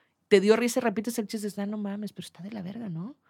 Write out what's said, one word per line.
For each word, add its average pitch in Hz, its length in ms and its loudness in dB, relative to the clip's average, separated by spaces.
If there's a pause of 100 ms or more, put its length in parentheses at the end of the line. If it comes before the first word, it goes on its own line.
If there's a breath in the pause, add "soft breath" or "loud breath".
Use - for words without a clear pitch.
(300)
te 196 120 10
dio 208 140 6
risa 240 240 2
y 240 40 0
repites 226 360 -2
el 208 80 -2
chiste. 208 340 -6
"Ah, 202 60 -4
no 214 100 -6
mames, 202 360 -6
pero - 120 -14
está - 160 -20
de 202 100 -12
la 220 120 -8
verga, 202 260 -10
¿no?" 180 260 -8 (140)